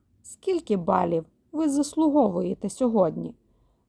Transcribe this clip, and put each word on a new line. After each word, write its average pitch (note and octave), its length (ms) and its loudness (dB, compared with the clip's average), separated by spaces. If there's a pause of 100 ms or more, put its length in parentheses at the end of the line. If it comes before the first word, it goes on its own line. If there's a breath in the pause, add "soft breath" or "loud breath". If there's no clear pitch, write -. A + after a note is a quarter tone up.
(240)
скільки E4 540 -4
балів F3 480 0 (260)
ви D#4 180 0
заслуговуєте C4+ 1000 0
сьогодні, E3+ 680 0 (540)